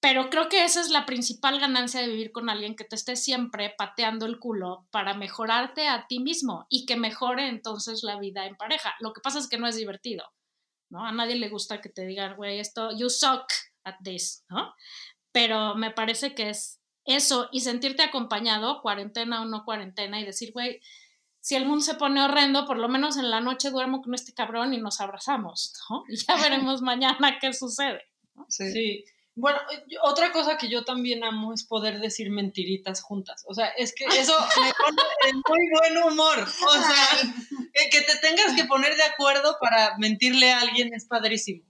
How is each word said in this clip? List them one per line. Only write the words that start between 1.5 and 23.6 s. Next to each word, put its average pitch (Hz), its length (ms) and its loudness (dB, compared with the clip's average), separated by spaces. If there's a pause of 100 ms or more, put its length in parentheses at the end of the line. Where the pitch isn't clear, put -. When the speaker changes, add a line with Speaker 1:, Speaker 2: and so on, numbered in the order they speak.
Speaker 1:
ganancia 254 420 0
de 240 60 -2
vivir 220 240 -4
con 233 180 -6
alguien, 208 260 -4
que 214 80 -14
te - 120 -12
esté 247 200 -6
siempre 240 640 -2
pateando 220 480 -4
el 233 140 -6
culo 185 500 -8
para 196 240 -2
mejorarte 233 760 -2
a 240 200 -2
ti 247 120 -6
mismo 254 500 -4
y 254 180 0
que 240 80 -2
mejore 247 540 -2
entonces 220 520 -8
la 208 160 -6
vida 196 300 -8
en 196 100 -14
pareja. 240 420 -6
Lo 220 140 -8
que 214 80 -18
pasa 277 160 -4
es 269 100 -6
que 233 120 -6
no 233 80 -2
es 226 80 -4
divertido, 202 500 -10 (640)
¿no? 180 160 -12
A 226 60 -6
nadie 233 240 -2
le 247 140 -4
gusta 214 320 -8
que 208 80 -18
te 185 180 -10
digan, 196 280 -8
"Güey, 202 240 -8
esto, 220 380 -8
you 247 140 -2
suck 262 340 2 (380)
at 185 100 -14 (100)
this", 185 460 -10
¿no? 381 240 -6 (580)
Pero 220 440 2
me 220 160 -2
parece 226 420 -4
que 220 160 -4
es - 300 -10 (260)
eso, 269 460 2
y 262 100 -4
sentirte 254 400 -2
acompañado, 233 800 -2
cuarentena 226 600 -4
o - 20 -8
no 214 200 -8
cuarentena, 202 540 -8
y 208 60 -8
decir, 220 260 -10
"Güey, 247 300 -6 (600)
si - 140 -4
el 262 120 2
mundo 294 180 2
se 320 80 -2
pone 277 300 2
horrendo, 285 420 4
por 269 140 -2
lo 233 100 0
menos 269 280 0
en 254 120 -2
la 220 100 0
noche 254 300 -2